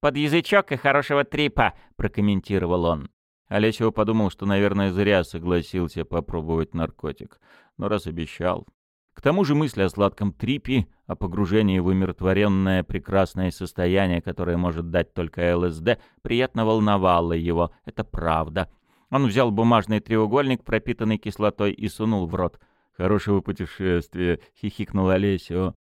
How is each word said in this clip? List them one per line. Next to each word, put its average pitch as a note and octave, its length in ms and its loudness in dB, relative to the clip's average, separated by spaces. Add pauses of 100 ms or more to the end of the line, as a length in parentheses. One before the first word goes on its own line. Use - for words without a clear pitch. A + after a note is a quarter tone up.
«Под D3 160 0
язычок D#3+ 560 2
и C#3 40 -4
хорошего C#3+ 460 2
трипа», C#3 520 0 (220)
прокомментировал F#2+ 880 0
он. D#2 240 -2 (360)
Олесио A2 460 0
подумал, G#2+ 380 0
что, - 160 -12
наверное, G2 460 2
зря G2 300 2
согласился E2+ 800 -4
попробовать E2 720 -4
наркотик. - 640 -8 (380)
Но - 100 -6
раз G2+ 220 -2
обещал. E2+ 580 -6 (480)
К - 60 -20
тому F3 240 2
же D3 100 0
мысль D3 280 0
о F#2+ 60 2
сладком G2+ 440 0
трипе, B2+ 560 -2 (180)
о F#2 80 -6
погружении F#2+ 640 2
в F2 80 0
умиротворённое F#2+ 960 2
прекрасное F#2 680 -2
состояние, F2+ 680 0
которое F2 360 -4
может E2+ 340 -2
дать E2+ 240 -2
только F2 280 -6
Л F2 220 2
С E2 140 -2
Д, F#2 200 0 (240)
приятно A#2 420 -2
волновала F#2+ 720 2
его. E2+ 360 0 (140)
Это - 180 -10
правда. D#2+ 680 -2 (420)
Он C#3 160 2
взял B2 260 2
бумажный A2 480 2
треугольник, A#2 640 0
пропитанный A2 540 -2
кислотой, G#2 540 -2
и G#2 160 -6
сунул G#2+ 380 -2
в E2+ 80 -8
рот. F2+ 240 -2 (380)
«Хорошего G2 460 0
путешествия», — F2 1000 -2 (200)
хихикнул G2 500 -2
Олесио. F#2 640 0 (100)